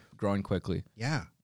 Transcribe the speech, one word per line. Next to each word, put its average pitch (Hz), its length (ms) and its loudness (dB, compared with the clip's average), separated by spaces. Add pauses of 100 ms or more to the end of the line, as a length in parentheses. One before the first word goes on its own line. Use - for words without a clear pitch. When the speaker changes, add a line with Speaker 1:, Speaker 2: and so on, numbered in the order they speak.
(160)
Speaker 1:
growing 101 280 2
quickly. 92 400 0 (120)
Speaker 2:
Yeah. 120 280 -2 (200)